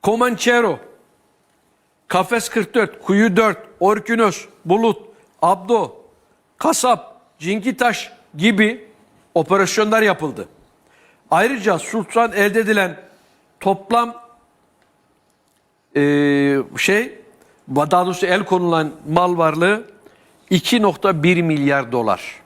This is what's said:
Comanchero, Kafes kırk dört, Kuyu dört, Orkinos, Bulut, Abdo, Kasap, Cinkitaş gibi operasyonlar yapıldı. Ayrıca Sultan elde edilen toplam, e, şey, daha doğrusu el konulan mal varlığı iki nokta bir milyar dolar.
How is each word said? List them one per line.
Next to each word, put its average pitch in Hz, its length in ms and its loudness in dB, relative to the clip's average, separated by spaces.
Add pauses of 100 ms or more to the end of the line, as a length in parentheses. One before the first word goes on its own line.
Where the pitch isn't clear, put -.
Comanchero, 233 760 0 (1300)
Kafes 190 420 -2
kırk - 240 -4
dört, - 280 -2
Kuyu 202 360 2
dört, 220 200 2 (220)
Orkinos, 214 640 0 (200)
Bulut, 214 320 2 (440)
Abdo, 185 540 0 (640)
Kasap, - 640 -2 (180)
Cinkitaş 208 720 -2 (260)
gibi 208 500 0 (480)
operasyonlar 196 680 2
yapıldı. 156 460 -2 (840)
Ayrıca 202 480 0
Sultan 226 520 -2
elde 208 280 0
edilen 196 380 0 (640)
toplam, 233 560 -2 (1800)
e, 143 60 2 (760)
şey, 214 420 -2 (560)
daha 156 300 2
doğrusu 185 200 -4
el 180 200 0
konulan 170 460 0 (180)
mal 175 280 2
varlığı 170 460 0 (680)
iki 202 320 0
nokta 190 420 0
bir 175 180 2
milyar 143 500 0
dolar. 110 300 -2 (240)